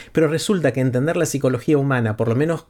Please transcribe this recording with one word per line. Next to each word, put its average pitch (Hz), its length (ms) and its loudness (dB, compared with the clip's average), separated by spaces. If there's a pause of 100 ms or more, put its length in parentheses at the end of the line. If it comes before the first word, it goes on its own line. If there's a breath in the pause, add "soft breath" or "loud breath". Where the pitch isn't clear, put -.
(120)
Pero 160 160 2
resulta 156 460 0
que 135 80 -2
entender 131 360 0
la 165 80 2
psicología 139 520 0
humana, 123 400 0
por 120 100 0
lo 113 80 0
menos 156 340 -2